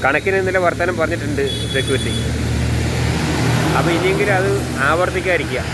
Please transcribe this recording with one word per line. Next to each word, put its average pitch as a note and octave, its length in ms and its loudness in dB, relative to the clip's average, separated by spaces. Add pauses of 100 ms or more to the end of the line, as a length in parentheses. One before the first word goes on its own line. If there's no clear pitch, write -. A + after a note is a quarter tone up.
കണക്കിന് D3 360 2
ഇന്നലെ F#3 240 0
വർത്തമാനം F3 360 0
പറഞ്ഞിട്ടുണ്ട് D3 420 -2 (320)
സെക്യൂരിറ്റി. B2+ 380 0 (1600)
അപ്പോൾ E3 200 2
ഇനിയെങ്കിലും G3 420 0
അത് G3 120 0 (380)
ആവർത്തിക്കാതിരിക്കുക. E3+ 720 0 (100)